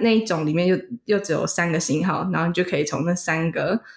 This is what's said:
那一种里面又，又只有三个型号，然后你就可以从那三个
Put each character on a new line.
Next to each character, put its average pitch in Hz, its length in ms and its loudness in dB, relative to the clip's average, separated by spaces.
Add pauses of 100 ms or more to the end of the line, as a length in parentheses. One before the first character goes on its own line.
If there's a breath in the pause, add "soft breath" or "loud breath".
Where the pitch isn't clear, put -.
那 226 120 4
一 220 100 2
种 165 200 -2
里 151 80 0
面 175 140 2
又， 180 100 4 (300)
又 208 140 2
只 202 120 -4
有 156 140 0
三 170 260 0
个 160 80 0
型 160 240 0
号， 170 260 -2
然 165 120 0
后 170 60 0
你 175 40 -2
就 175 120 0
可 180 120 -2
以 147 80 2
从 156 220 -2
那 175 80 2
三 165 380 0
个 160 280 -2 (160 loud breath)